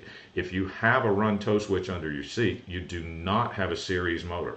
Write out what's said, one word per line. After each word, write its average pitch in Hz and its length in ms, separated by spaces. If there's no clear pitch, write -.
If 90 180
you 95 140
have 113 380
a 107 80
run 104 260
tow 104 220
switch 95 280
under 80 220
your 71 140
seat, 98 420
you 90 140
do 85 240
not 90 500
have 92 160
a 82 60
series 85 480
motor. 87 320